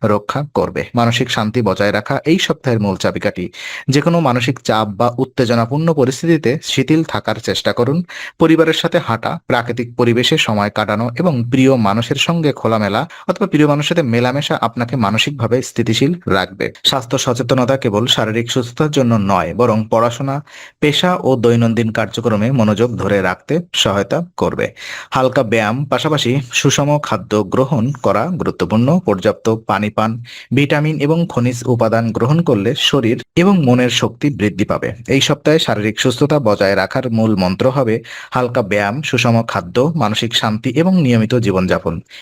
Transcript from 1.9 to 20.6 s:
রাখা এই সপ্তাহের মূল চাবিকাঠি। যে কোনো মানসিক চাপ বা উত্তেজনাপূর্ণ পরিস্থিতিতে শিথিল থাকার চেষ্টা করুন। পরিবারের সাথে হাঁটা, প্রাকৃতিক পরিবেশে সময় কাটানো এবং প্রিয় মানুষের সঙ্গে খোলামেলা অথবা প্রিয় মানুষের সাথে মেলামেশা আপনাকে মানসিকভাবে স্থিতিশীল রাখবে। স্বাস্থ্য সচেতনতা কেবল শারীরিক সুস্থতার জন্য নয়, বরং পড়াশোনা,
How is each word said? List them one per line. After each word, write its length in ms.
রাখা 340
এই 120
সপ্তাহের 420
মূল 160
চাবিকাঠি। 540
যে 120
কোনো 200
মানসিক 380
চাপ 300
বা 300
উত্তেজনাপূর্ণ 760
পরিস্থিতিতে 680
শিথিল 420
থাকার 300
চেষ্টা 380
করুন। 300
পরিবারের 360
সাথে 240
হাঁটা, 480
প্রাকৃতিক 500
পরিবেশে 420
সময় 320
কাটানো 480
এবং 320
প্রিয় 260
মানুষের 460
সঙ্গে 300
খোলামেলা 560
অথবা 180
প্রিয় 200
মানুষের 220
সাথে 140
মেলামেশা 580
আপনাকে 360
মানসিকভাবে 680
স্থিতিশীল 520
রাখবে। 460
স্বাস্থ্য 340
সচেতনতা 580
কেবল 300
শারীরিক 440
সুস্থতার 400
জন্য 240
নয়, 400
বরং 360
পড়াশোনা, 540